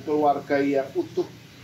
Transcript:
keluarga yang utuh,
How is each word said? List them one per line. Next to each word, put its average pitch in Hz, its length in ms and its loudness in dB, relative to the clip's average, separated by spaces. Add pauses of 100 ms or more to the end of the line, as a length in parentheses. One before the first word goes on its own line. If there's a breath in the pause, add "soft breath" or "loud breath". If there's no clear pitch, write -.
keluarga 147 580 2
yang 139 320 2
utuh, 180 320 -2 (380)